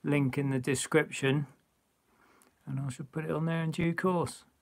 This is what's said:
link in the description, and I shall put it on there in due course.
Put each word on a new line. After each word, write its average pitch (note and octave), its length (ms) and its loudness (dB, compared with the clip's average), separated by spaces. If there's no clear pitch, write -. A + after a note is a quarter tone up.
link C#3+ 340 2
in C#3 120 0
the C3 100 0
description, C#3+ 880 2
and C3+ 140 -6
I C#3 100 -4
shall C3 180 -10
put D#3 180 -8
it D#3+ 80 -2
on D#3 140 0
there E3 180 0
in D#3+ 80 -2
due E3+ 200 0
course. E3+ 520 0